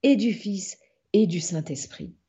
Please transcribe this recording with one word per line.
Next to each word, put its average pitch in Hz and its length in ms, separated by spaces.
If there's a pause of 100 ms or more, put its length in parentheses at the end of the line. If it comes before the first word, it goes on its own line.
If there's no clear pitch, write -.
et 277 120
du 214 200
Fils 196 440 (360)
et 214 120
du 170 140
Saint-Esprit. - 720 (160)